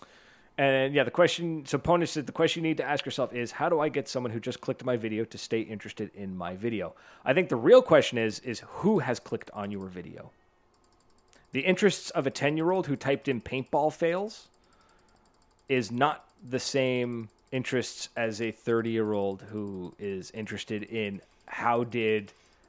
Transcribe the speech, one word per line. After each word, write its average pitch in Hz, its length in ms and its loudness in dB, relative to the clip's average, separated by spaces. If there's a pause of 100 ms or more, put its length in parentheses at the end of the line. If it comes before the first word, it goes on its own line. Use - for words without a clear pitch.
(580)
and 139 360 4
yeah, 143 120 6
the 123 60 -2
question, 165 540 2
so 147 120 0
Ponish 170 320 2
said, 147 160 -4
"The - 80 -12
question 160 300 2
you 160 60 0
need 156 80 0
to 147 60 -2
ask 143 220 -2
yourself 127 280 -2
is, 120 200 -4
how 156 160 -2
do 165 100 4
I 156 80 2
get 147 220 -4
someone 123 240 -4
who 113 80 -6
just - 180 -6
clicked - 240 -6
my 127 140 0
video 110 260 -2
to - 140 -10
stay - 240 -2
interested - 520 -10
in 95 220 -10
my 90 220 -6
video?" 101 360 -4 (300)
I 131 100 2
think 175 140 2
the - 80 0
real 180 260 10
question 143 360 6
is, 113 220 0
is 120 280 -6
who 196 320 2
has 127 220 -2
clicked - 300 -8
on 101 200 -6
your 95 160 -8
video? - 440 -14 (1200)
The 135 80 0
interests 185 480 2
of 143 180 -2
a - 40 2
ten-year-old 160 560 0
who 139 100 0
typed 139 320 0
in 123 100 -2
paintball 143 540 -2
fails 185 540 -4 (1200)
is 127 220 0
not 139 340 0 (220)
the 123 120 -2
same 123 680 0 (240)
interests - 640 -2
as 113 240 -2
a 113 100 -2
thirty-year-old 107 1000 0
who 101 460 -8
is 98 340 -8
interested 107 520 -8
in 101 380 -6 (260)
how 120 380 0
did, 110 480 0 (360)